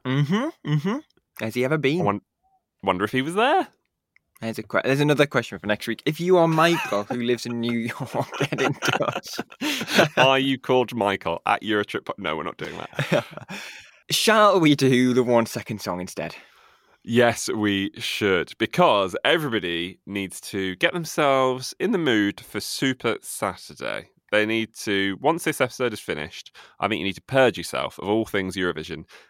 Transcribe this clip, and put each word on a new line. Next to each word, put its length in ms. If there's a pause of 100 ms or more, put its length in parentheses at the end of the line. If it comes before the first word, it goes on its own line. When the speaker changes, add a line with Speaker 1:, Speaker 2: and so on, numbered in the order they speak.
Speaker 1:
Mm-hmm, 440 (240)
mm-hmm. 240 (420)
Has 160
he 100
ever 140
been? 220
Speaker 2:
I 20
won-, 180 (600)
wonder 200
if 80
he 120
was 100
there. 340 (720)
Speaker 1:
There's 180
a 40
que-, 200
there's 160
another 260
question 320
for 80
next 220
week. 180
If 140
you 180
are 100
Michael 580
who 180
lives 240
in 140
New 180
York, 480 (100)
<laughs> 0
get 240
in 140
touch. 600 (760)
Speaker 2:
<laughs> 60
Are 200
you 220
called 340
Michael 540
at 160
Eurotrip? 460 (100)
No, 160
we're 80
not 140
doing 200
that. 480 (460)
Speaker 1:
<laughs> 400
Shall 480
we 160
do 380
the 100
one 240
second 340
song 180
instead? 360 (680)
Speaker 2:
Yes, 460
we 480
should, 600
because 640
everybody 840
needs 360
to 340
get 180
themselves 840
in 120
the 60
mood 420
for 200
Super 640
Saturday. 880 (220)
They 140
need 340
to, 420
once 220
this 180
episode 320
is 60
finished, 520 (280)
I 80
think 120
you 60
need 100
to 60
purge 380
yourself 400
of 100
all 160
things 300
Eurovision 500 (240)